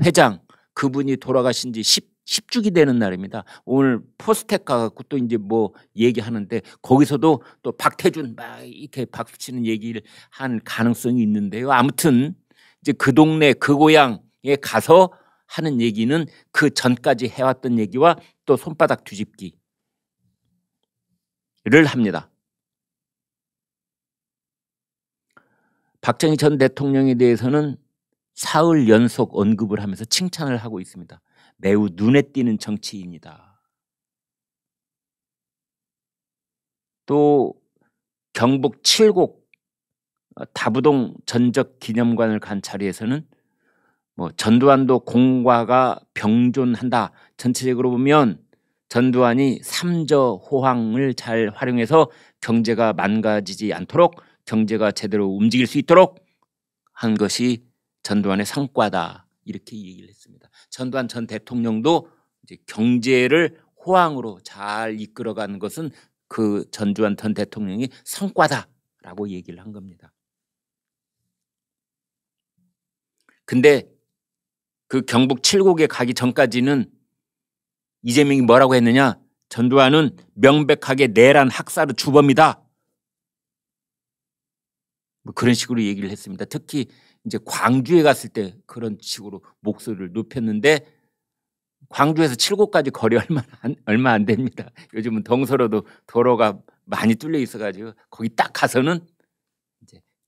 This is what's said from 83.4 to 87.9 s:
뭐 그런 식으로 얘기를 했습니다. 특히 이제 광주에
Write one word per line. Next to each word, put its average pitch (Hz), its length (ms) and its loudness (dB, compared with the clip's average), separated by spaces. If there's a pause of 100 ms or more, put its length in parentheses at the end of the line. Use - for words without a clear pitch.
뭐 - 120 -16
그런 120 200 0
식으로 117 280 -4
얘기를 101 280 -6
했습니다. 101 360 -14
특히 147 400 -8 (380)
이제 113 200 -8
광주에 135 580 0